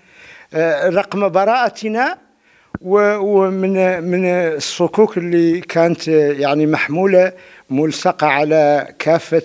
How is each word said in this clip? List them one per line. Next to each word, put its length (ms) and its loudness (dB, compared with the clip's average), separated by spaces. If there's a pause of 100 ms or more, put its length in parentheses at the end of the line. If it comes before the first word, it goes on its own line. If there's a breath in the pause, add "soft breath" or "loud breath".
(540 loud breath)
آه، 360 0
رغم 400 -2
براءتنا 880 -2 (640 soft breath)
و-، 360 2
ومن، 840 0
من 220 -2
الصكوك 920 0
اللي 440 0
كانت، 480 0
آه، 220 2
يعني 340 0
محمولة 640 2 (380 loud breath)
ملصقة 580 -2
على 600 2 (120)
كافة 460 0